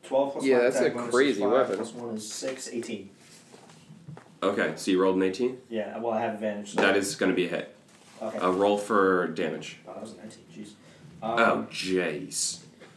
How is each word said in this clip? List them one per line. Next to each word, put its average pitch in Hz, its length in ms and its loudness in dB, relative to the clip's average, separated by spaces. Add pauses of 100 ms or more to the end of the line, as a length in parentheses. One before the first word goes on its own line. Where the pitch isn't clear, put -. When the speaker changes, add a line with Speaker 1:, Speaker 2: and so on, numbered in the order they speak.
Speaker 1:
twelve 139 300 0
plus - 120 -6
Speaker 2:
Yeah, 131 120 6
Speaker 1:
one 120 80 6
Speaker 2:
that's 123 120 4
Speaker 1:
attack 123 160 2
Speaker 2:
a - 40 -8
Speaker 1:
bonus 117 180 -4
Speaker 2:
crazy 135 180 6
Speaker 1:
is 101 80 0
five, 104 120 2
Speaker 2:
weapon. 120 240 4
Speaker 1:
plus 110 160 -6
one 117 240 -8
is 107 160 -10
six, - 400 -8
eighteen. 190 380 -8 (1300)
Speaker 3:
Okay, 92 340 2
so - 140 -2
you 92 100 6
rolled 95 160 4
an 95 60 4
eighteen? 123 360 0 (100)
Speaker 1:
Yeah, 107 300 -6
well, 113 160 -2
I 113 80 0
have 107 120 -2
advantage, 104 400 -6
so - 60 0
Speaker 3:
That 98 160 4
is 98 180 0
gonna 92 200 2
be 87 100 0
a 87 60 -4
hit. - 240 -8 (480)
Speaker 1:
Okay. - 160 -8
Speaker 3:
Uh, 92 140 2
roll 101 260 4
for 95 500 2
damage. 80 480 -6 (100)
Speaker 1:
Oh, - 60 -14
that 104 100 -12
was 110 120 -14
a - 20 -20
nineteen. - 280 -18 (120)
Jeez. 104 140 -14 (520)
Speaker 3:
Oh, 113 300 4
Speaker 1:
Um, 76 140 -2
Speaker 3:
jeez. 90 960 -4 (360)